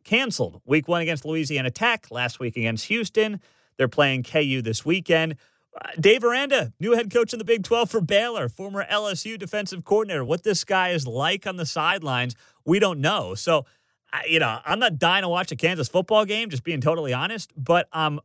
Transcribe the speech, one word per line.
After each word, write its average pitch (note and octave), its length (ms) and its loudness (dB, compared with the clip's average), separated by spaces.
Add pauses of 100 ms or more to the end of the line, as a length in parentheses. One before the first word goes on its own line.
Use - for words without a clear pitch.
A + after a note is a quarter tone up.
canceled. G3+ 640 -2
Week D3 220 2
one F3 140 2
against D#3+ 240 -4
Louisiana D3 460 -2
Tech, A3+ 400 -2
last A#2+ 280 -4
week A#2+ 180 -6
against A2+ 280 -2
Houston. G#3+ 540 -2 (380)
They're C3 100 2
playing C3 360 2
K D#3 200 0
U C3 180 0
this A2+ 240 -4
weekend. D#3+ 500 2 (380)
Uh, - 160 -14 (100)
Dave G#3+ 240 6
Aranda, B3 560 2
new G#3 120 2
head A#3 180 2
coach A#3 240 2
in A3+ 60 -6
the G#3+ 60 -8
Big A3+ 180 2
twelve A#3 260 2
for A3+ 120 0
Baylor, G3+ 480 0
former G3 400 -8
L G#3 180 0
S F#3+ 180 -6
U A3 120 -10
defensive G3 480 -6
coordinator. G3+ 380 2
What D#3 200 -2
this G3+ 200 0
guy F#3 260 2
is D#3 180 -2
like D#3 400 -2
on F#3 80 -6
the F3 100 -6
sidelines, D3 720 -2 (300)
we F3 120 4
don't F#3 220 2
know. C#3 360 0
So, D#3 300 0 (460)
I, - 140 -6
you D#3+ 140 2
know, A#2+ 260 0
I'm F#3 140 -2
not G3+ 200 0
dying F3+ 220 2
to F#3 80 -2
watch F3+ 220 -2
a D3 40 -8
Kansas D#3+ 320 -2
football G#3+ 380 2
game, G#3+ 240 -4
just C#3 160 -6
being D#3 160 -4
totally D3+ 320 0
honest, F#3+ 420 -4
but E3+ 380 2
I'm D#3 320 0